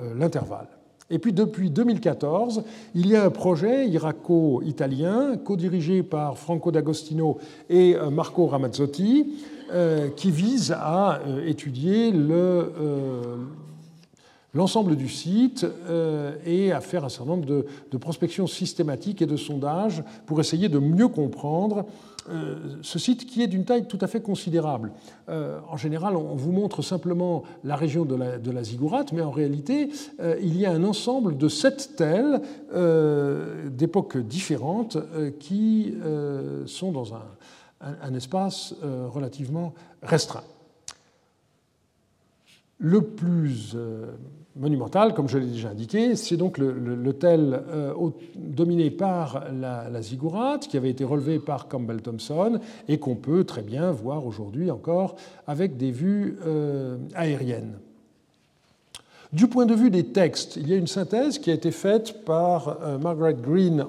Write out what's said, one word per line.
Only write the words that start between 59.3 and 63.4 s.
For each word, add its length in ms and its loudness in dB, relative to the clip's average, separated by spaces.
Du 160 6
point 180 4
de 80 6
vue 160 8
des 140 4
textes, 540 2
il 100 -4
y 60 4
a 20 4
une 120 2
synthèse 520 0
qui 120 0
a 20 4
été 180 0
faite 540 0
par, 560 2
euh, 160 -4
Margaret 440 2